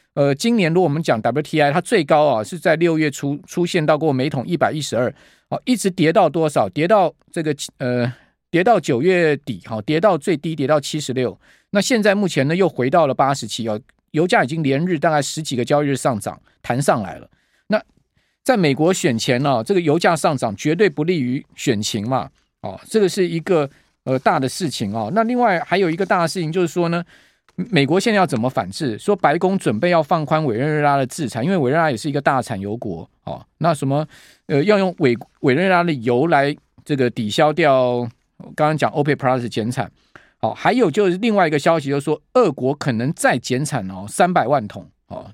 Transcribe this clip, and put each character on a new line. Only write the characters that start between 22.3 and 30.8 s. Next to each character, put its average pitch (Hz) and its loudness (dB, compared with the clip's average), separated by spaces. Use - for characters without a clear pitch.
哦， 95 -10
这 220 0
个 190 4
是 185 0
一 165 -4
个， 156 0
呃， 131 0
大 175 2
的 131 0
事 147 -6
情 104 -6
哦。 110 -4
那 226 2
另 240 -2
外 202 2
还 180 -2
有 185 2
一 160 -2
个 185 -2
大 185 0
的 165 2
事 190 -6
情 156 -4
就 185 -2
是 175 2
说 170 -2
呢， 170 -4
美 175 0
国 175 2
现 226 0
在 214 2
要 185 4
怎 131 -2
么 120 0
反 101 -4
制？ 110 -6
说 - -2
白 156 2
宫 185 0
准 113 -2
备 175 0
要 170 4
放 156 0
宽 156 0
委 123 -2
内 131 -2
瑞 151 0